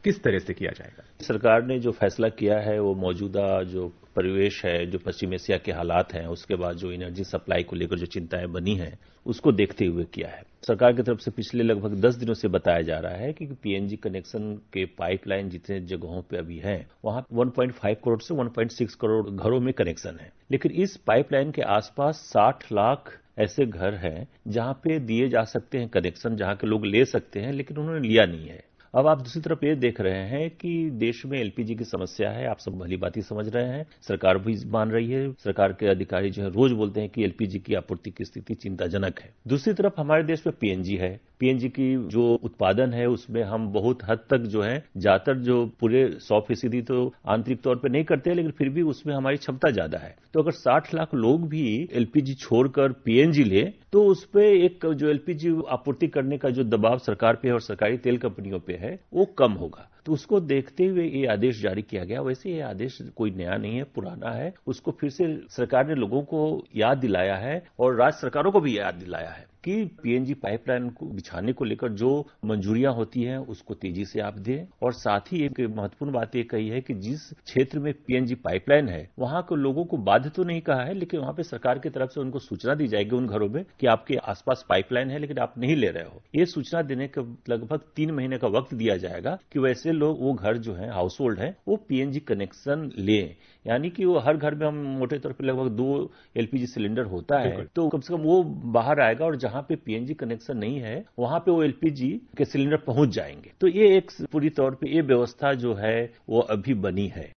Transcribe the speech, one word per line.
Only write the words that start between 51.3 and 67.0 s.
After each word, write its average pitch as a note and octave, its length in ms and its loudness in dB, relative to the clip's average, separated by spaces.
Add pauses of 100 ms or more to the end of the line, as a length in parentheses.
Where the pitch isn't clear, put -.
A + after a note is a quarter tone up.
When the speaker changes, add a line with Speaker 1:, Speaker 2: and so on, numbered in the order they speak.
Speaker 2:
भी D3 440 -2
एलपीजी C3 400 0
छोड़कर C3 580 4
पीएनजी C#3 520 6
ले G2+ 200 4 (280)
तो G#3 140 6
उस F#3 200 4
पे G3+ 400 6
एक F3 200 -2
जो D3+ 240 2
एलपीजी D#3+ 460 0 (140)
आपूर्ति C#3 380 0
करने C#3 300 0
का C3+ 120 0
जो B2+ 140 0
दबाव A2+ 340 4
सरकार A2+ 380 2
पे B2 160 0
और A#2 100 0
सरकारी G#2+ 360 0
तेल B2 200 2
कंपनियों G2 420 -6
पे F2 140 -8
है A2+ 260 -8 (140)
वो F#3+ 120 4
कम C3+ 260 4
होगा। - 380 -8 (160)
तो D#3 60 -2
उसको F#3+ 280 0
देखते C#3 460 0
हुए F3+ 220 0
ये C3+ 200 0
आदेश A2 340 2
जारी G2+ 200 -2
किया G2 220 -6
गया। A2+ 180 -6
वैसे C3 280 -4
ये D#3+ 120 -6
आदेश A#2 360 -6 (180)
कोई G#2+ 160 0
नया F#2 260 -4
नहीं G#2+ 200 -4
है, C3+ 60 -4
पुराना A2 480 -8
है। C3+ 220 -6 (140)
उसको C3+ 240 -4
फिर D3 180 -4
से D#3 400 -2
सरकार B2+ 380 2
ने D#3 80 -2
लोगों B2 260 0
को D#3 420 -2 (120)
याद A#2 220 4
दिलाया G2 380 2